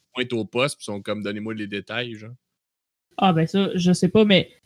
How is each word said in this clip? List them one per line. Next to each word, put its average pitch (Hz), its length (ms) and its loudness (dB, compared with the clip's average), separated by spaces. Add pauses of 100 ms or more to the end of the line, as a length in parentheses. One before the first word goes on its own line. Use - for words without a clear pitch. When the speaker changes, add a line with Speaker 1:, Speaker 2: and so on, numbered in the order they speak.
(140)
Speaker 1:
pointe 123 180 -6
au 113 120 -4
poste 123 340 -2
pis - 60 -18
sont 101 180 -10
comme, « 104 200 -6
Donnez-moi 104 320 -6
les 107 120 -8
détails », 113 480 -8
genre ? 110 180 -18 (880)
Speaker 2:
Ah, 190 140 4
ben 160 140 2
ça, 196 280 0
je 180 180 2
sais 175 160 2
pas, 214 160 4
mais, 196 260 4
tu - 160 -20